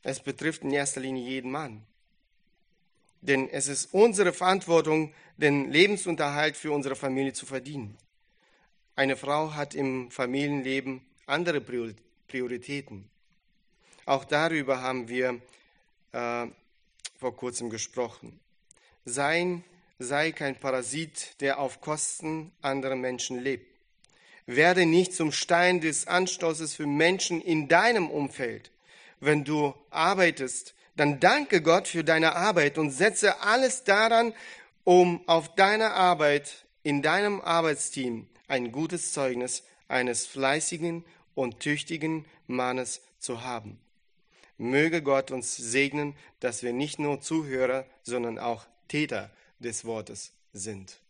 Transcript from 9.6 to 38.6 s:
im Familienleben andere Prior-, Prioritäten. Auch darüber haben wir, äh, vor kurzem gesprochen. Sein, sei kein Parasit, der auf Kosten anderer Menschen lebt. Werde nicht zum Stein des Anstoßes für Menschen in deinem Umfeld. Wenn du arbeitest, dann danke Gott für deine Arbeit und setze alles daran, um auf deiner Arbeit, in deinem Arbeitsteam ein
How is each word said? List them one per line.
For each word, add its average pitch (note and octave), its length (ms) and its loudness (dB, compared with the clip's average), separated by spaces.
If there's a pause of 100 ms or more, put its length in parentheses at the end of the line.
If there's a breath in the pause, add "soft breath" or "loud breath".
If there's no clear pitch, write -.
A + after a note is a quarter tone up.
im C3 360 -4
Familienleben C3+ 880 -4 (240)
andere D3+ 340 0
Prior-, A#2 360 -6 (320)
Prioritäten. B2 840 -10 (960 soft breath)
Auch C3+ 180 0
darüber D3 580 0
haben B2+ 280 -4
wir, B2 320 -2 (720 soft breath)
äh, A#2+ 360 -4 (680)
vor B2 180 -8
kurzem A#2+ 340 -8
gesprochen. A2+ 680 -8 (680 soft breath)
Sein, E3 580 0 (360 soft breath)
sei C#3+ 320 -2
kein C#3 240 -6
Parasit, C3+ 880 -6
der C#3 180 0
auf C#3 220 -6
Kosten D#3 680 -6 (100)
anderer C3+ 340 -2
Menschen B2+ 440 -6
lebt. C3 280 -4 (800 soft breath)
Werde E3+ 400 6
nicht F3+ 280 4
zum D#3 180 0
Stein F3 500 4
des D#3 260 -2
Anstoßes E3+ 680 -2
für D3+ 100 -6
Menschen E3 560 2
in D#3 260 0
deinem F#3 420 4
Umfeld. C3 600 -6 (480 soft breath)
Wenn D3 240 2
du D3 300 0 (160)
arbeitest, E3 880 0 (200 soft breath)
dann D3 240 2
danke G#3 420 4
Gott E3 260 4
für E3 160 -4
deine D#3+ 320 4
Arbeit E3+ 420 2
und D3+ 140 0
setze F#3+ 500 2
alles A#3+ 420 2
daran, A3+ 500 4 (500 loud breath)
um F3+ 440 6
auf E3 280 2
deiner G#3 400 4
Arbeit, D3+ 720 4 (180)
in C#3+ 180 0
deinem G3 400 2
Arbeitsteam C#3+ 840 -2 (200)
ein B2 240 -2